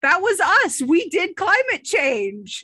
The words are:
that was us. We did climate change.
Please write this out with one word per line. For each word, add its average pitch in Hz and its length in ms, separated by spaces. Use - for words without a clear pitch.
that 320 200
was 403 200
us. 392 420
We 320 260
did 359 280
climate 494 480
change. 208 800